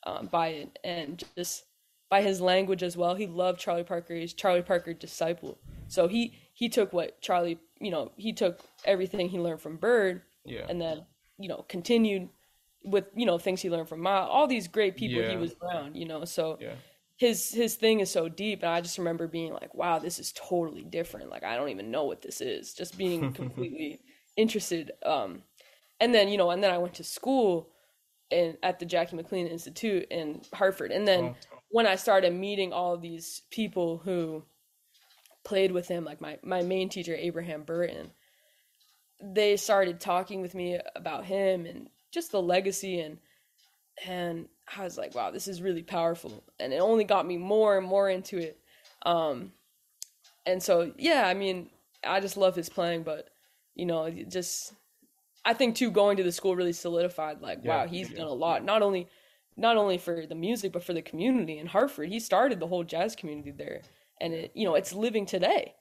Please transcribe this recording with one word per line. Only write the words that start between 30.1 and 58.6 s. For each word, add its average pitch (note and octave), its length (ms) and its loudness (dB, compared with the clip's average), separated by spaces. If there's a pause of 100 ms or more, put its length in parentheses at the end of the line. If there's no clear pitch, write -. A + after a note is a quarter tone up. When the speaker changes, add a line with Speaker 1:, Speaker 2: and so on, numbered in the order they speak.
Speaker 1:
in D#3 320 -6 (120)
Hartford. F#3+ 380 2
And G3+ 160 2
then F3 260 4 (180)
Speaker 2:
Oh. - 60 -20 (120)
Speaker 1:
when A3+ 180 4
I F#3+ 80 4
started F#3+ 360 6
meeting G3 400 -2
all F3 240 0
these E3+ 540 -12
people F3 480 -2
who E3 460 -4 (1000)
played F#3+ 280 4
with F3 160 -2
him, E3+ 160 -2
like D3+ 160 -12
my, D3+ 240 -10
my F#3 180 0
main F#3 260 0
teacher, E3+ 280 -6
Abraham E3 480 -6
Burton, E3 480 -4 (1080)
they G3+ 360 4
started G3 440 2
talking F#3+ 400 -2
with F3+ 140 -8
me F3 240 -2 (160)
about G3 300 -6
him F#3+ 420 0
and F3 240 -14 (220)
just - 180 -6
the G3+ 100 0
legacy F#3 600 0
and, D#3 180 -8 (880)
and F3 420 -6 (280)
I G3 80 -8
was F3+ 120 -8
like, - 180 -8
"Wow, G#2+ 180 -2
this - 160 -8
is F3+ 120 -8
really F3 220 -2
powerful." E3 600 -2 (160)
And C3 120 -4
it C#3 80 0
only G#3+ 240 6
got F#3+ 220 4
me F3 100 -4
more G3+ 400 4
and F#3+ 100 0
more G3 220 4
into F#3 300 -2
it. D#3+ 220 -8 (420)
Um, D3+ 500 0 (920)
and F#3 160 2
so, E3+ 340 4
yeah, C#4+ 300 4
I F3+ 80 4
mean, F#3+ 360 -4 (340)
I F#3 160 2
just F#3+ 160 -6
love F#3+ 180 4
his E3+ 140 -4
playing, E3+ 340 -2
but, D#3 280 -8 (440)
you F3+ 120 -6
know, E3 180 0
it E3 260 -8
just, F3+ 420 -6 (720)
I A3+ 100 4
think A3+ 220 4
too, A#3+ 140 2
going G3+ 280 6
to F#3+ 40 2
the F3 100 2
school F#3 220 0
really F3+ 180 0
solidified, E3+ 680 -2
like, D3 220 -8
Speaker 2:
Yeah, D3 220 2
Speaker 1:
wow, - 40 -6
he's F3 220 -8
Speaker 2:
yeah. - 80 -14
Speaker 1:
done D#3+ 100 -6
a D3 60 -4
lot, D#3 300 0